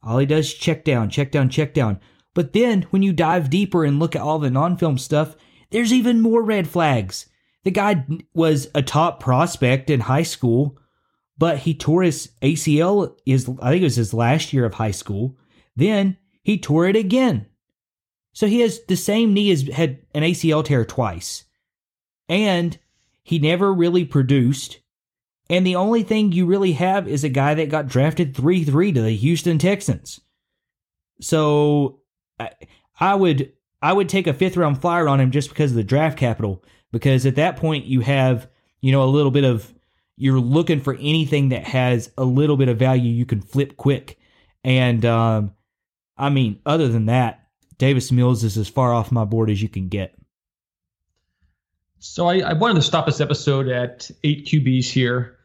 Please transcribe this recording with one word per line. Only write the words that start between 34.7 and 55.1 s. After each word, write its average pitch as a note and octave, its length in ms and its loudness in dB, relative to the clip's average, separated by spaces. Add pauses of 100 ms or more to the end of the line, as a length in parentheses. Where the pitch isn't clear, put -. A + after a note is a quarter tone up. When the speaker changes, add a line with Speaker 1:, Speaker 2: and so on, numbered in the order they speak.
Speaker 1:
flyer E3+ 280 0
on C#3 120 4
him B2+ 100 2
just C3+ 180 -2
because D3+ 220 -2
of A#2+ 60 -2
the A2 80 0
draft D3 340 0
capital, A2 440 -4 (300)
because C3 340 2
at C3+ 100 2
that D#3+ 200 0
point D#3 300 -4
you C3 140 0
have, C3 480 0 (320)
you C3 120 2
know, C3+ 100 4
a C3 40 2
little C#3 240 2
bit C#3 140 2
of, A#2+ 280 0 (440)
you're C3 240 2
looking D3 400 0
for C3+ 140 -4
anything D3 540 0
that B2+ 160 -2
has B2+ 540 -2
a C3 60 -2
little C#3+ 320 2
bit C3+ 120 2
of A#2 100 0
value B2+ 320 2
you A#2 140 0
can G#2 160 -2
flip C3+ 360 -4
quick. - 420 -2 (440)
And, B2+ 420 2
um, A2+ 500 0 (640)
I C#3 120 -4
mean, B2+ 380 0
other D3+ 220 2
than A2+ 180 0
that, A#2+ 420 -2 (300)
Davis C3 340 2
Mills B2 320 2
is G#2 140 -2
as G#2 100 -4
far B2+ 240 0
off A2+ 180 -2
my A2+ 140 0
board A2 240 0
as G2+ 140 0
you G#2+ 80 -6
can F#2+ 180 -8
get. F#2+ 260 -8 (1800)
Speaker 2:
So - 300 -4
I, F3+ 120 2
I - 120 -4
wanted G3+ 220 0
to D#3 80 4
stop - 240 0
this D3+ 160 -2
episode C3+ 460 -2
at B2 420 -6 (120)
eight D3 220 -2
Q D#3 160 0
Bs B2+ 300 0
here. B2 540 -2